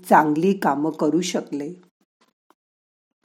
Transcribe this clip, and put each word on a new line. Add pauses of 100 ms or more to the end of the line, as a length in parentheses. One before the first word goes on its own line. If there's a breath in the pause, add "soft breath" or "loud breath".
चांगली
कामं
करू
शकले. (1500)